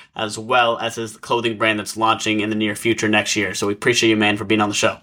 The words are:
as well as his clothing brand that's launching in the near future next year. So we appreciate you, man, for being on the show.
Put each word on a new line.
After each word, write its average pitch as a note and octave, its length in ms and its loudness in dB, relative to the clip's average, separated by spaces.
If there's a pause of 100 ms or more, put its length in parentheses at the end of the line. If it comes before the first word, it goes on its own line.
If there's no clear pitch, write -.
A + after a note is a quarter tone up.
(160)
as G#2+ 240 -6
well A#2 400 2
as A2+ 160 -6
his A2+ 220 -8
clothing A#2 400 -2
brand A2 220 2
that's G2+ 180 -8
launching A2 420 0
in G#2+ 100 -2
the A2 60 -2
near G#2+ 200 -2
future A2 340 0
next G#2+ 260 2
year. G2 180 -2
So G#2 140 -4
we G2+ 60 0
appreciate A#2 360 2
you, A2 80 4
man, G#2 200 2
for G#2 80 -6
being G#2+ 160 2
on G#2 80 0
the G2+ 60 -4
show. - 280 0